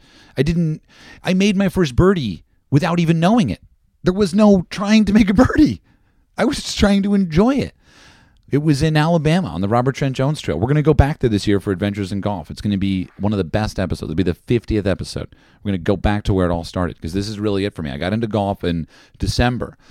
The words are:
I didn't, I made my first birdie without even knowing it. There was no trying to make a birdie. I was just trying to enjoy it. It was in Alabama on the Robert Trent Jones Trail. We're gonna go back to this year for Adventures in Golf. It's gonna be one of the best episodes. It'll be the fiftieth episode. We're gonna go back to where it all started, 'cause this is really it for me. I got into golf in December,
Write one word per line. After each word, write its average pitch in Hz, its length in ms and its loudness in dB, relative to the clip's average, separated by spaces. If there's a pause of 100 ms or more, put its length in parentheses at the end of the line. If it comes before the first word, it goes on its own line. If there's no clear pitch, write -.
(380)
I 139 60 2
didn't, 160 400 -2 (400)
I 185 100 0
made 196 220 2
my 196 140 0
first 147 260 0
birdie 160 480 2 (260)
without 170 300 2
even 165 200 2
knowing 180 300 4
it. 85 120 -6 (420)
There 180 100 2
was 185 200 0
no 202 360 6
trying 208 360 2
to 196 80 0
make 214 160 4
a 220 40 2
birdie. 262 480 4 (560)
I 196 80 0
was 285 120 -2
just - 220 -8
trying 202 240 4
to 202 120 0
enjoy 196 400 2
it. 101 200 -4 (760)
It 143 120 0
was 147 180 0
in 156 160 0
Alabama 156 520 2
on 80 120 -4
the 101 60 0
Robert 123 280 0
Trent 135 200 -4
Jones 139 260 -2
Trail. 76 160 -4
We're 110 120 0
gonna 147 120 4
go 147 120 4
back 143 260 2
to 127 100 0
this 101 160 0
year 101 140 2
for 104 120 -4
Adventures 98 400 -4
in 101 100 -4
Golf. 95 280 -6
It's - 120 -14
gonna 104 160 0
be 95 320 -2 (100)
one 101 120 -2
of 107 60 -2
the 95 60 0
best 104 340 -4
episodes. 90 320 -6
It'll 78 60 -6
be 90 80 0
the 85 100 0
fiftieth 107 540 -2
episode. - 480 -6 (260)
We're 104 100 -4
gonna 95 80 -2
go 95 180 -2
back 104 260 -2
to 101 100 -2
where 92 160 0
it - 20 -2
all 85 120 -4
started, 90 360 -6
'cause 80 140 -10
this 98 140 -4
is 107 120 -10
really 101 260 -2
it 101 100 -8
for 87 80 -8
me. 71 80 -6
I 69 60 -8
got 87 160 -4
into 117 120 -2
golf 101 380 -4
in 85 240 -4 (320)
December, 120 580 -2 (140)